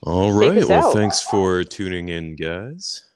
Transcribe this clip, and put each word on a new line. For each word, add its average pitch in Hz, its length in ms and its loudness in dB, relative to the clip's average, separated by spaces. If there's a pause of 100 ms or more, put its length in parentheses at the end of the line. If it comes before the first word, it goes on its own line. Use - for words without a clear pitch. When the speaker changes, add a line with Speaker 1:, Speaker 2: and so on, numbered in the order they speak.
Speaker 1:
All 98 380 2
Speaker 2:
take 127 100 6
Speaker 1:
right. 208 120 2
Speaker 2:
us - 60 2
Speaker 1:
Well, 247 200 4
Speaker 2:
out. 160 60 2
Speaker 1:
thanks 104 260 0
for 92 440 0
tuning 90 440 -8
in, 82 280 -8
guys. 95 680 -10 (120)